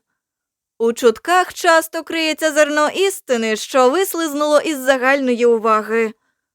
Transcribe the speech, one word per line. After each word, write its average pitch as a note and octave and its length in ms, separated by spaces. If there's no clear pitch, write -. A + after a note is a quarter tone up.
"У A#3 120
чутках E4 600
часто E4 500
криється D#4 480
зерно D4 380
істини, A#3+ 640
що B3+ 340
вислизнуло D4+ 680
із D#4 180
загальної B3+ 680
уваги". A3 680